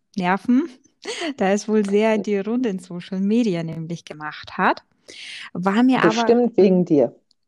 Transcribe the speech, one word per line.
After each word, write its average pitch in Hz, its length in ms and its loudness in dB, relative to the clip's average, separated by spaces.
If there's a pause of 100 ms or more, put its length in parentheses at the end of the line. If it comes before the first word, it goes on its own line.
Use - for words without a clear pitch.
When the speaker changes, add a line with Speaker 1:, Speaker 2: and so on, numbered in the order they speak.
(160)
Speaker 1:
nerven. 196 480 0 (760)
Da 190 140 0
es 202 160 -2
wohl 214 180 0
sehr 214 320 2
die 202 220 -2
Runde 226 300 -4
in 190 100 -6
Social 180 420 -10
Media 202 420 0
nämlich 165 420 -10
gemacht - 520 -14
hat. 214 260 0 (720)
War 196 300 0
mir 254 200 4
aber 226 300 4
Speaker 2:
Bestimmt 240 240 2
wegen 185 280 6
dir. 139 280 2 (340)